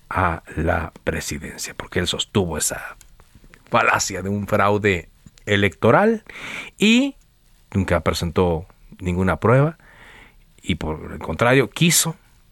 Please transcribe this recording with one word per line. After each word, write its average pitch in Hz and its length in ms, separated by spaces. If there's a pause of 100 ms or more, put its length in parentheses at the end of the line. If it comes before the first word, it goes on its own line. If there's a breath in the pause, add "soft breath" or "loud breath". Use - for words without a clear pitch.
(100)
a 85 320 (140)
la 82 360 (120)
presidencia, - 680
porque - 280
él 90 60
sostuvo 85 520
esa - 380 (720)
falacia 113 500
de 92 80
un 101 180
fraude 101 600 (380)
electoral 120 760 (520 loud breath)
y 240 380 (580)
nunca 87 280
presentó 85 640 (320)
ninguna 90 380
prueba 139 420 (840 soft breath)
y, - 140
por 78 380
el - 80
contrario, 120 500
quiso, 165 460 (360)